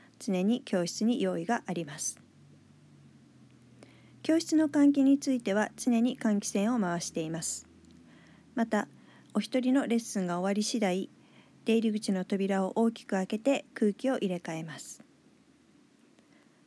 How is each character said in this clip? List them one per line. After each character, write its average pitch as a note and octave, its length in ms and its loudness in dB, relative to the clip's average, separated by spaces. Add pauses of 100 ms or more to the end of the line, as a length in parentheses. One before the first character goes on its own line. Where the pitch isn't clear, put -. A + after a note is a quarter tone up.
(200)
常 F#3 240 -2
に A3 180 2
教 F3+ 240 0
室 - 180 -4
に A#3 180 2
用 F#3 160 -2
意 E3 80 -6
が A#3 200 -2
あ F#3 80 -6
り E3+ 100 -4
ま D3 160 -12
す。 - 180 -6 (2000)
教 D#4+ 160 2
室 E4 160 0
の D#4 140 4
換 C#4+ 240 6
気 C#4 100 4
に C#4 160 6
つ C#4 140 -2
い B3 80 0
て F#3+ 120 -2
は G#3 220 2
常 A#3 260 2
に B3 160 2
換 G#3 220 2
気 - 180 -4
扇 G3+ 120 2
を B3 100 0
回 F3 220 0
し - 80 -8
て - 100 -6
い D#3+ 100 -4
ま E3 120 -6
す。 - 260 -8 (880)
ま A#3 100 0
た、 G#3+ 220 -2 (460)
お G#3 80 0
一 B3+ 180 -2
人 B3+ 140 2
の C4+ 140 2
レ A3+ 100 2
ッ - 20 -2
ス A3 220 -4
ン F3+ 60 0
が F3 120 -2
終 F3+ 40 -2
わ G3 100 0
り G#3 100 0
次 A3 160 -4
第、 F#3+ 300 0 (560)
出 A3+ 120 2
入 A3+ 140 2
り G#3+ 80 -2
口 G3+ 140 -2
の F#3 100 -2
扉 F#3+ 400 0
を F#3+ 120 -2
大 A3+ 160 4
き - 140 -10
く - 60 -16
開 F#3+ 160 0
け G#3+ 120 -4
て C#4 340 0
空 G#3 200 2
気 - 180 -4
を B3+ 60 0
入 G3+ 120 -2
れ F3+ 80 -4
替 E3 200 -8
え D#3+ 60 -8
ま D3+ 160 -12
す。 - 240 -18 (1600)